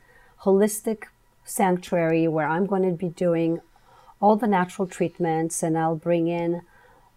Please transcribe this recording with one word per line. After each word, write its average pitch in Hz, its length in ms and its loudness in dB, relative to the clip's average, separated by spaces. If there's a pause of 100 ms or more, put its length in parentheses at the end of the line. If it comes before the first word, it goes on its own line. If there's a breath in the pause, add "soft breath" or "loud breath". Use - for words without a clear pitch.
(420 soft breath)
holistic 214 640 2 (400)
sanctuary 170 800 0
where 156 200 0
I'm 165 180 0
gonna 190 260 0
be 175 180 -4
doing 165 500 0 (640 soft breath)
all 214 140 4
the 214 120 0
natural 185 400 0
treatments, 165 760 -2
and 165 140 0
I'll 160 180 0
bring 170 320 0
in 170 340 -2 (560 soft breath)